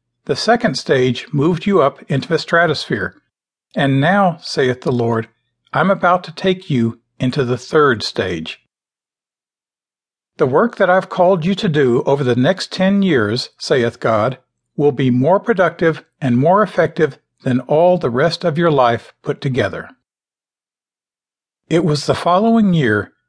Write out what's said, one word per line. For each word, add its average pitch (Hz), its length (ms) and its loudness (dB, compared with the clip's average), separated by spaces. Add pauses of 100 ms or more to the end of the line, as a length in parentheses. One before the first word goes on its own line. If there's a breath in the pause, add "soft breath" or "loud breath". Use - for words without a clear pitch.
(240)
The 139 140 -4
second 220 380 0
stage 127 580 0
moved 156 320 0
you 196 160 2
up 131 280 0
into 139 200 -4
the 160 100 0
stratosphere. 147 800 -2 (560)
And 135 220 0
now, 180 420 2
saith 131 400 -2
the 151 100 -2
Lord, 117 360 -2 (460)
I'm 180 180 0
about 180 320 0
to 160 80 -16
take 190 380 -4
you 113 320 -2 (180)
into 131 240 -2
the 123 140 -2
third 139 460 0
stage." 90 580 -8 (1800)
"The 156 80 0
work 170 320 0
that 185 120 2
I've 185 200 2
called 180 360 2
you 190 100 0
to 220 120 -4
do 139 380 2
over 139 180 0
the 123 140 0
next 151 340 0
ten 196 300 0
years, 123 560 0
saith 120 420 -2
God, 117 380 0 (400)
will 143 160 2
be 131 160 0
more 143 320 2
productive 175 640 0 (160)
and 120 160 0
more 180 260 4
effective 160 560 -2 (240)
than 127 180 0
all 175 360 2
the 143 120 -4
rest 160 360 -2
of 156 120 -2
your 170 140 2
life 120 500 2
put - 200 -6
together." 120 480 -4 (1800)
It 165 140 2
was 151 220 0
the 139 100 0
following 208 580 2
year, 110 380 0 (180)